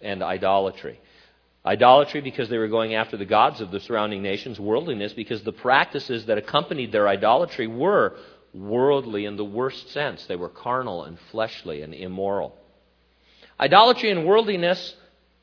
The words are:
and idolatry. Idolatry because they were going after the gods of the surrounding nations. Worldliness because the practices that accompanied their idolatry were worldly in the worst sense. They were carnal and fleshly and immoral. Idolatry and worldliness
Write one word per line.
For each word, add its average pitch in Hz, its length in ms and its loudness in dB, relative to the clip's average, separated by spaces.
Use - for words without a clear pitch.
and 98 200 -6
idolatry. 95 800 0
Idolatry 127 560 6
because 131 280 -6
they 117 100 -2
were 110 100 -2
going 110 260 0
after 113 220 -4
the 101 80 -6
gods 117 360 2
of 98 100 -10
the 95 100 -6
surrounding 107 420 -4
nations. 104 380 -6
Worldliness 107 540 -2
because 110 280 -8
the 107 100 -6
practices 127 760 0
that 107 120 2
accompanied 135 540 -4
their 104 160 4
idolatry 113 580 2
were 127 500 0
worldly 113 680 0
in 101 100 -10
the 104 80 -4
worst 120 460 -6
sense. 143 360 -6
They 92 100 -6
were 87 120 -8
carnal 120 560 -6
and 85 140 -16
fleshly 92 520 -6
and 78 120 -14
immoral. 92 640 -6
Idolatry 220 500 6
and 170 160 0
worldliness 190 680 2